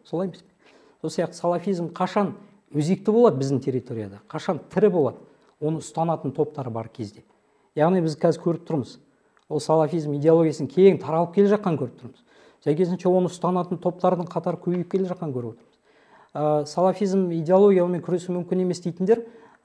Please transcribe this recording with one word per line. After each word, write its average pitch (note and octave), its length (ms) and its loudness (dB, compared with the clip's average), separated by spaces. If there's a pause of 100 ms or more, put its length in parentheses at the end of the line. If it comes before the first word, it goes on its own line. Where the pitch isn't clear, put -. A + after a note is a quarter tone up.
солай F3+ 240 -6
емес - 160 -14
пе? - 80 -20 (500)
Сол D#3+ 80 -6
сияқты E3+ 240 -4
салафизм F3 540 -2
қашан F#3 480 -2 (360)
өзекті E3+ 400 0
болады G#3 300 4
біздің C3+ 220 0
территорияда? A2+ 640 -6
Қашан D#3 300 -6 (100)
тірі G3+ 200 4
болады? D3+ 280 0 (420)
Оны D#3 220 -4
ұстанатын D#3+ 500 -4
топтар C#3+ 380 -4
бар A2+ 200 -8
кезде. - 340 -14 (520)
Яғни E3+ 300 2
біз D#3 160 -2
қазір E3 220 2
көріп E3 240 -2
тұрмыз. C#3+ 300 -6 (520)
Ол D3+ 100 -4
салафизм D#3 540 0
идеологиясын D#3 560 2
кең F#3 320 6
таралып E3+ 320 -2
келе G3+ 160 4
жатқанын G3 320 0
көріп A#2+ 180 -8
тұрмыз. - 220 -20 (420)
Сәйкесінше F3 460 0
оны F3+ 220 2
ұстанатын F3 500 -2
топтардың F3 480 0
қатары E3+ 320 -6
көбейіп F3 300 -4
келе F#3+ 180 -2
жатқанын E3 240 -8
көріп A#2+ 220 -8
отырмыз. - 240 -20 (540)
Ә, D3+ 360 0
салафизм F#3 640 0
идеологиямен F3+ 680 4
күресу F3+ 300 -4
мүмкін F3+ 300 -2
емес F3+ 240 -2
дейтіндер, F#3+ 400 0 (400)